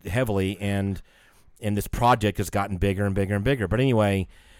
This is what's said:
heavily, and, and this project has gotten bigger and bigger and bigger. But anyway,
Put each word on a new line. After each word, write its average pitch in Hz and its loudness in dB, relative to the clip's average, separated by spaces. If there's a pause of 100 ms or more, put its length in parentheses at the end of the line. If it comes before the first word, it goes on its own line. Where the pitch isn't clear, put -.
heavily, 101 0
and, 98 -2 (600)
and 104 -2
this 98 -2
project 117 2
has 98 -4
gotten 98 -4
bigger 98 0
and 98 0
bigger 98 0
and 101 -2
bigger. 120 0
But 110 0
anyway, 107 2 (320)